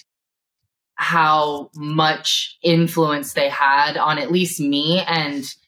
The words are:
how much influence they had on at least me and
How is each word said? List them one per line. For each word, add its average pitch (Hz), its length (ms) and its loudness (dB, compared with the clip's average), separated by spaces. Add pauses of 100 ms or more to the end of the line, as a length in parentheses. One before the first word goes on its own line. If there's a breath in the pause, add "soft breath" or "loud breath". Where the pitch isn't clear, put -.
(960)
how 156 800 0
much 156 880 -2
influence 165 720 2
they 143 160 0
had 143 480 2
on 151 200 0
at 147 140 -4
least 175 300 0
me 147 400 0
and 147 420 -2 (240)